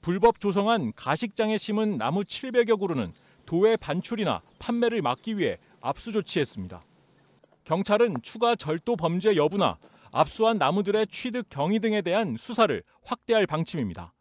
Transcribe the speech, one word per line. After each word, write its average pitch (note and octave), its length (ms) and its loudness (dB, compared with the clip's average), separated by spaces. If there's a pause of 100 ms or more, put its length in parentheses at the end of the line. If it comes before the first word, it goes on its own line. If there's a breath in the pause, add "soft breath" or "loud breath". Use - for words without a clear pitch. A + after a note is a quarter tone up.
불법 G3 380 2
조성한 G3+ 560 0
가식장에 G#3+ 640 -2
심은 G#3 400 -2
나무 C#3+ 260 0
칠백여 A#3+ 520 0
그루는 D3+ 380 -4 (340 soft breath)
도의 G#3 300 4
반출이나 E3+ 640 -4 (180)
판매를 A#3 420 0
막기 D#3 380 -2
위해 B2+ 180 -2 (240 soft breath)
압수 C#3+ 300 -6
조치했습니다. G#2+ 720 -4 (800)
경찰은 G#3 580 2
추가 A#3 340 0
절도 E3 400 -2
범죄 F3 400 2
여부나 D#3 440 2 (320 loud breath)
압수한 A3 480 2
나무들의 G3+ 480 2
취득 B3 420 -8
경위 E3+ 300 0
등에 G#3 240 0
대한 F3 340 0
수사를 G3+ 460 0 (200 soft breath)
확대할 A3 440 0
방침입니다. A2 720 -4